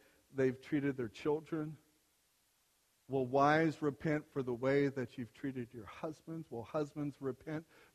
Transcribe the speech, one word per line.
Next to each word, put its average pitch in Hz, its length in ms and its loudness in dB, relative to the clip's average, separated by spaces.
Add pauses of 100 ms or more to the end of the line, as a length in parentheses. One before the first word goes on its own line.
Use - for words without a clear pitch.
(340)
they've 131 260 2
treated 139 360 0
their 120 120 -4
children? 156 680 -4 (1300)
Will 131 180 0
wives 147 560 4
repent 151 500 0
for 139 100 -2
the 123 120 -2
way 139 340 4
that 127 300 -6
you've 117 160 -8
treated 131 380 -6
your 110 140 -14
husbands? 165 640 -10
Will 117 120 -8
husbands 147 580 -4
repent 151 440 -6 (300)